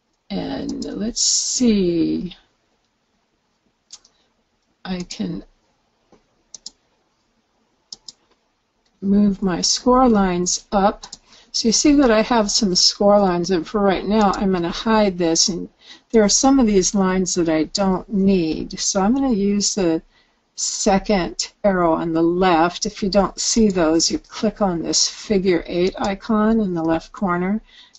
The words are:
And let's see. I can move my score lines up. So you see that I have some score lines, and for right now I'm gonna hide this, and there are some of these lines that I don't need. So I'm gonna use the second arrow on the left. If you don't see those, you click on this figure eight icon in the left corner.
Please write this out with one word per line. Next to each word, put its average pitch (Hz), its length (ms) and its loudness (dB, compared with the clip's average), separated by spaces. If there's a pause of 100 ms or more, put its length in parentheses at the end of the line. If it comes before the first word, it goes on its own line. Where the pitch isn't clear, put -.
(300)
And - 540 -8
let's 214 380 -8
see. 175 1120 -2 (2500)
I 185 160 -6
can 185 420 -10 (3500)
move 196 400 2
my 185 200 -2
score 247 480 2
lines 185 640 0
up. 208 360 0 (460)
So - 160 -2
you - 20 4
see 294 220 2
that 277 180 4
I 214 100 4
have 214 300 0
some 185 240 0
score 202 440 4
lines, 175 300 0
and 170 160 0
for 214 140 -4
right 196 260 2
now 202 300 2
I'm 196 160 0
gonna 170 180 -2
hide 208 480 0
this, 165 300 2
and 180 220 -6 (420)
there 220 120 6
are 202 60 2
some 269 300 4
of 233 80 4
these 190 260 2
lines 190 420 0
that 170 140 0
I 156 140 0
don't 185 460 -2
need. 190 680 0
So - 220 -2
I'm 220 140 2
gonna 269 160 0
use 202 420 0
the 165 300 0 (520)
second - 960 -2 (100)
arrow 180 300 2
on 165 200 -4
the 165 80 0
left. 175 640 2
If - 160 -10
you 202 80 -4
don't 190 300 0
see 220 300 2
those, 165 420 2
you 156 80 -4
click - 420 -6
on 175 200 0
this 156 260 -2
figure 190 600 -2
eight 180 320 -2
icon 220 600 0
in 190 140 -2
the 165 100 -4
left 160 280 -4
corner. 190 500 -2 (380)